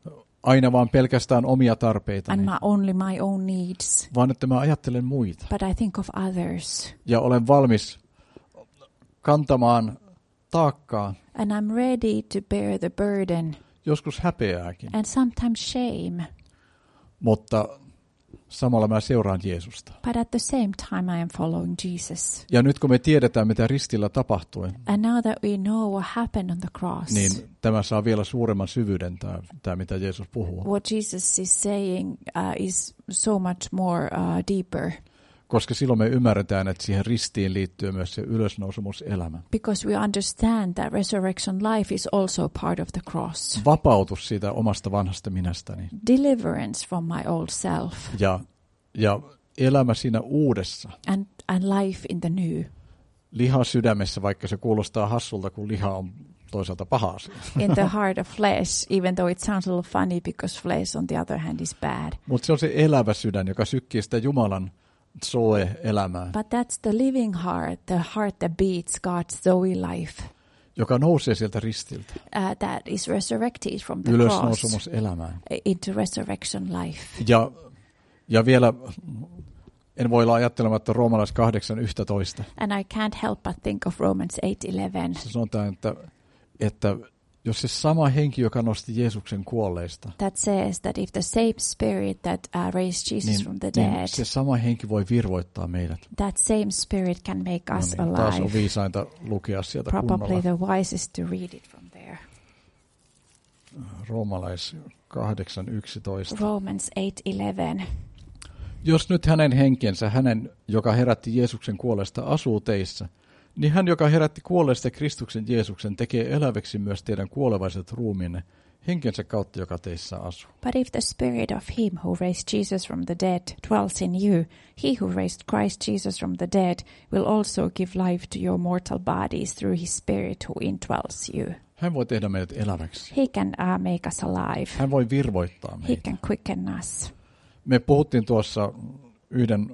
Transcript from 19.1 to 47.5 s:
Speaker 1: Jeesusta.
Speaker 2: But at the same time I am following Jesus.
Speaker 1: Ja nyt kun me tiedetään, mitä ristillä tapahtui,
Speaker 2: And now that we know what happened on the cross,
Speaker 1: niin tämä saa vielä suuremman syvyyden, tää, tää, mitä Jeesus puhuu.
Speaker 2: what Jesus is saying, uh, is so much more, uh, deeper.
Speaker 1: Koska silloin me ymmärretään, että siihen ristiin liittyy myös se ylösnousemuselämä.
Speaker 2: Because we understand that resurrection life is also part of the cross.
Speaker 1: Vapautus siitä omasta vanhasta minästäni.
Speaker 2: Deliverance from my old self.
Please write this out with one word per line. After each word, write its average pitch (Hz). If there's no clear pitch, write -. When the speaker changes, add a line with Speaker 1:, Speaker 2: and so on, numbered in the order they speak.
Speaker 1:
Jeesusta. 87
Speaker 2:
But 233
at 233
the 240
same 233
time 180
I -
am 170
following 170
Jesus. -
Speaker 1:
Ja 120
nyt 139
kun 143
me 127
tiedetään, 123
mitä 110
ristillä 113
tapahtui, 101
Speaker 2:
And 208
now 233
that 220
we 202
know 208
what 196
happened 220
on 175
the 175
cross, 170
Speaker 1:
niin 98
tämä 110
saa 107
vielä 107
suuremman 110
syvyyden, 92
tää, 92
tää, 90
mitä 92
Jeesus 95
puhuu. 90
Speaker 2:
what 202
Jesus 208
is 185
saying, 196
uh, -
is -
so 202
much 180
more, 180
uh, 180
deeper. 165
Speaker 1:
Koska -
silloin 127
me 110
ymmärretään, 101
että 92
siihen 98
ristiin 107
liittyy 95
myös 92
se 107
ylösnousemuselämä. 98
Speaker 2:
Because 214
we 208
understand 208
that -
resurrection 190
life 214
is 185
also 185
part 175
of 175
the 180
cross. -
Speaker 1:
Vapautus 107
siitä 101
omasta 101
vanhasta 95
minästäni. 90
Speaker 2:
Deliverance 240
from 175
my 165
old 165
self. 170